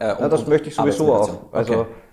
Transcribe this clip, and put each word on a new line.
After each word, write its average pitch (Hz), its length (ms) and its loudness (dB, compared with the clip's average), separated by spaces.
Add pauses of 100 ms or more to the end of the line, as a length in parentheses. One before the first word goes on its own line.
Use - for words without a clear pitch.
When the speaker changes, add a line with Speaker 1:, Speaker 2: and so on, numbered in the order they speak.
Speaker 1:
äh, 110 60 -2
Speaker 2:
Ja, 101 100 -2
Speaker 1:
und, - 140 0
Speaker 2:
das 143 100 2
Speaker 1:
und 143 80 -4
Speaker 2:
möchte 151 200 2
ich - 60 -16
sowieso - 380 2
Speaker 1:
Arbeitsmigration. 104 380 0
Speaker 2:
auch. - 20 -20
Also, 113 340 0 (260)